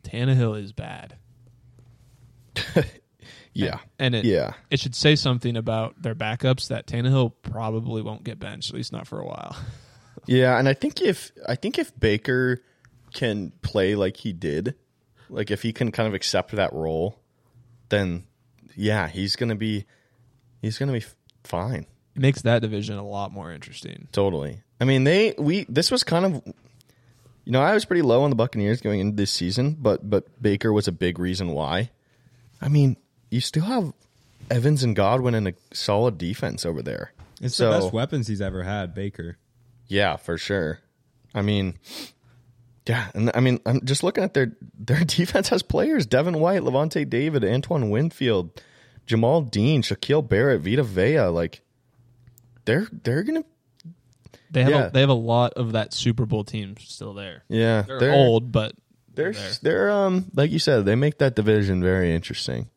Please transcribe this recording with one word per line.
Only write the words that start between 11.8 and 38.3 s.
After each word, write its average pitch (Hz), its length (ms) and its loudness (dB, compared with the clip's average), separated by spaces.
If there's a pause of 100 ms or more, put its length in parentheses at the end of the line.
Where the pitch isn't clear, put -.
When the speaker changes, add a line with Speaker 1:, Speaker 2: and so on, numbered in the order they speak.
Speaker 2:
Baker 127 640 0 (540)
can 104 360 -4 (120)
play 101 320 2
like 98 220 -2
he 110 160 -6
did, 85 420 -4 (540)
like, 107 220 -6
if 101 120 -4
he 113 100 -2
can 117 180 -2
kind 113 160 -2
of 104 60 -4
accept - 380 -2
that 101 220 -2
role, 80 440 -4 (720)
then 95 360 0 (500)
yeah, 104 320 0
he's 95 300 -4
gonna 113 180 -2
be, 104 300 -4 (760)
he's 110 160 -6
gonna 139 140 -2
be 123 80 -2
f-, - 160 -14 (300)
fine. 90 420 -6 (280)
Speaker 1:
It 131 60 -4
makes 135 220 2
that 117 180 2
division 104 360 -6
a 101 100 -10
lot 101 240 -8
more 90 200 -12
interesting. - 600 -18
Speaker 2:
Totally. 82 500 0 (180)
I 123 60 0
mean, 131 180 4
they, 190 360 4
we, 160 280 0
this 147 220 0
was 247 140 0
kind 175 220 0
of, 165 180 -2 (1000)
you - 100 -6
know, 131 80 6
I 180 120 4
was 214 120 2
pretty 175 180 2
low 123 200 6
on 147 60 2
the 131 60 2
Buccaneers 110 460 0
going 104 180 0
into 104 160 0
this 101 160 -2
season, 123 480 -2
but, 107 280 0
but - 320 -2
Baker 104 340 2
was 104 140 2
a 92 40 0
big 85 280 -2
reason 90 340 -2
why. 78 360 -2 (720)
I - 60 -4
mean, 143 300 4 (320)
you 120 120 -2
still 156 240 -2
have 220 280 -2 (560)
Evans 131 340 2
and 117 120 2
Godwin 117 400 2
and 104 140 0
a 87 40 -6 (200)
solid 107 440 0
defense 87 480 -6
over 80 160 -4
there. 53 320 -10 (280)
Speaker 3:
It's 123 140 -4
Speaker 2:
So 117 160 4
Speaker 3:
the 104 80 4
best 95 140 0
weapons 123 340 -2
he's 101 140 -4